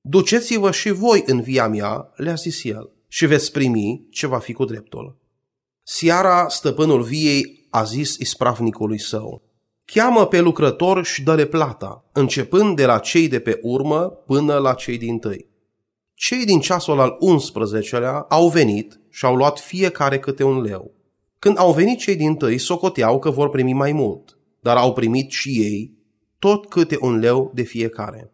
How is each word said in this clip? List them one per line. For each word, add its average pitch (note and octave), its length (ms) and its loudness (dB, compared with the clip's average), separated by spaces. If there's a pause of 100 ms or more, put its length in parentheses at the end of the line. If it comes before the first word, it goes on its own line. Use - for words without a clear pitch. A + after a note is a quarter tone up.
'Duceți-vă G3 680 2
și G#3+ 200 -4
voi G#3 360 2
în B2+ 140 0
via A#2+ 280 0
mea,' G#2+ 480 -6
le-a D#3+ 180 -6
zis D#3+ 300 -8
el, A2 260 -10 (180)
'și - 180 -2
veți C#3+ 260 2
primi A#2+ 580 -2
ce - 160 -8
va B2+ 120 -4
fi A#2 140 -10
cu C3 120 -2
dreptul.' A2+ 520 -14 (680)
Seara, F3 680 2
stăpânul D3 540 0
viei C#3+ 680 -2
a A#2 120 0
zis A#2+ 360 -4
ispravnicului A2+ 840 -2
său: A2 420 -10 (420)
'Cheamă A3+ 420 4
pe F3 140 2
lucrător E3+ 640 2
și - 180 -6
dă-le D#3 220 4
plata, C#3+ 680 -4
începând D#3 640 2
de C#3 100 4
la A#2 120 4
cei E3 300 2
de B2+ 120 -2
pe - 220 -2
urmă D3 460 -2 (180)
până D3 280 0
la C#3 180 2
cei B2 260 -6
dintâi.' A2+ 500 -6 (640)
Cei B3 300 -4
din F#3+ 160 4
ceasul D#3+ 400 -2
al B2+ 180 2
unsprezecelea B2 1080 -2
au E3+ 200 4
venit A2 520 0 (100)
și - 140 -12
au B2+ 120 2
luat C#3+ 220 2
fiecare E3+ 600 -2
câte C3+ 240 -4
un C3+ 180 2
leu. G#2 320 -8 (460)
Când G3+ 200 2
au F3+ 140 6
venit G3+ 260 2
cei G3 180 -2
dintâi, D3+ 420 0
socoteau C3+ 600 0
că D3+ 120 -2
vor C#3 200 0
primi B2+ 220 0
mai C#3 200 0
mult, A#2 420 -4 (280)
dar A#2+ 140 4
au B2 160 4
primit B2 380 0
și - 180 -8
ei G#2+ 460 -4 (440)
tot G3+ 300 0
câte D#3+ 320 0
un A#2+ 180 0
leu B2+ 360 2
de B2 80 -4
fiecare. A2+ 720 -8